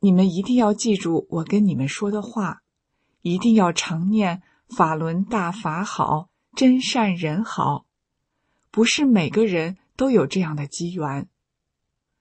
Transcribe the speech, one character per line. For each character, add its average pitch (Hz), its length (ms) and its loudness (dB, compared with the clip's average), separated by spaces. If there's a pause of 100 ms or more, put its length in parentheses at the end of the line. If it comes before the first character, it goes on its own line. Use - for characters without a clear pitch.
你 196 120 4
们 185 160 4
一 175 140 -2
定 247 140 0
要 214 180 4
记 220 200 0
住 165 360 -2
我 165 120 -4
跟 202 240 2
你 175 80 2
们 131 140 -2
说 202 220 -4
的 208 100 -2
话， 208 400 -8 (600)
一 175 160 -2
定 226 160 4
要 185 180 4
常 170 380 -4
念 190 320 0 (260)
法 160 260 2
轮 165 300 -2
大 196 260 -2
法 175 320 -6
好， 156 460 -2 (260)
真 254 280 4
善 214 320 0
人 165 280 -4
好。 143 440 -4 (840)
不 220 140 2
是 285 220 2
每 214 240 4
个 220 160 2
人 175 320 -2 (180)
都 269 140 0
有 190 160 4
这 190 140 -2
样 156 140 -4
的 143 120 -6
机 170 260 -8
缘。” 147 340 -6 (960)